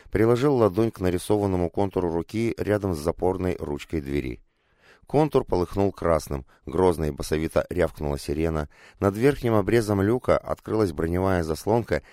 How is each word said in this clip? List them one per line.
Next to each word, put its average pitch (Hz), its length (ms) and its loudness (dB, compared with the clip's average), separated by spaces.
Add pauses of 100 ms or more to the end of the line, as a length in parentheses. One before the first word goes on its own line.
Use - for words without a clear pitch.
(100)
приложил 120 460 2
ладонь 110 340 4
к - 100 -10
нарисованному 92 680 0
контуру 92 420 -2
руки 107 460 -2
рядом 98 360 0
с 76 40 -4
запорной 87 600 -2
ручкой 73 440 -6
двери. 67 400 -4 (640)
Контур 139 360 2
полыхнул 95 480 0
красным, 78 540 -2 (220)
грозно 80 380 2
и 76 60 -2
басовито 78 600 -2
рявкнула 78 480 -2
сирена, 78 500 -2 (320)
над 98 160 2
верхним 123 380 2
обрезом 104 480 2
люка 104 340 2
открылась 104 560 -2
броневая 87 520 0
заслонка 85 580 -2 (100)